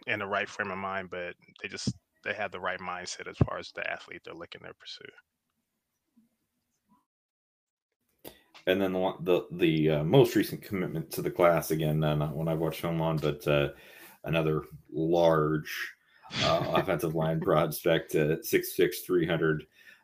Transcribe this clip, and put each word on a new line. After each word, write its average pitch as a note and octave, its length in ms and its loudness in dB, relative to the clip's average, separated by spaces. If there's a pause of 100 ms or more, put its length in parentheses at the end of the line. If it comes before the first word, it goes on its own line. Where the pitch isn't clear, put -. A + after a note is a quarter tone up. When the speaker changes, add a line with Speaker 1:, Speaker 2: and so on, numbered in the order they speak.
Speaker 1:
in A2 120 -2
the G2+ 80 -4
right G2+ 200 -2
frame G2+ 240 -6
of F#2 60 -6
mind, F#2+ 320 -6
but F2 260 -8 (260)
they G#2 60 -10
just, G2 260 -6 (300)
they G#2 100 -6
have G2+ 180 -6
the F#2 80 -12
right F#2 200 -6
mindset F2+ 480 -10
as F2 100 -14
far - 200 -2
as - 140 -12
the - 180 -8
athlete - 340 -12
they're E2+ 100 -16
looking E2+ 280 -16
to F2 140 -18
pursue. - 280 -18 (3750)
Speaker 2:
And F#2+ 140 2
then F#2+ 120 0
the F#2 60 0
one, F#2 220 -2
the, F2 300 2
the, D#2+ 400 2
uh, D2+ 120 0
most A#2 320 6
recent F#2 280 0
commitment F2 480 -6
to F2+ 100 -6
the F2 80 -4
class, E2+ 420 4
again, D#2 320 2
uh, D2+ 120 2
not D2+ 200 -2
one D#2+ 120 -2
I've D#2+ 120 0
watched D#2+ 220 -2
film E2+ 200 -2
on, D#2+ 160 0
but, D2 300 -2
uh, C#2+ 220 4 (540)
another D#2 400 0 (280)
large, D#2+ 1040 2 (500)
uh, D#2+ 240 2
Speaker 1:
<laughs> - 80 -4
Speaker 2:
offensive F2 380 0
line D#2+ 260 0
prospect, E2 760 2
uh, D#2 260 2
six - 340 0
six, - 260 2
three F2 260 2
hundred, D#2+ 380 0 (380)